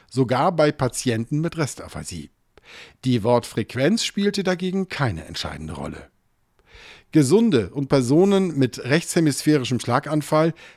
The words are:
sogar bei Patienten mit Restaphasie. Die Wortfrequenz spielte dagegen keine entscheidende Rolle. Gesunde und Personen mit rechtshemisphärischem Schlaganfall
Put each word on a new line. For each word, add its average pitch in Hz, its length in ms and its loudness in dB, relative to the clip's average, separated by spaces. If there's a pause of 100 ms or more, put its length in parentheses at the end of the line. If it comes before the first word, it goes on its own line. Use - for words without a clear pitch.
(100)
sogar 131 420 2
bei 151 200 4
Patienten 127 680 -2
mit 160 160 -6
Restaphasie. 85 720 -8 (760)
Die 123 180 2
Wortfrequenz 123 840 0
spielte 202 380 -2
dagegen 185 460 -2
keine 92 380 -4
entscheidende 76 480 -10
Rolle. 76 340 -12 (1040)
Gesunde 156 580 4
und 135 180 -6
Personen 165 720 4
mit 131 260 -2
rechtshemisphärischem 143 960 0
Schlaganfall 151 720 0 (240)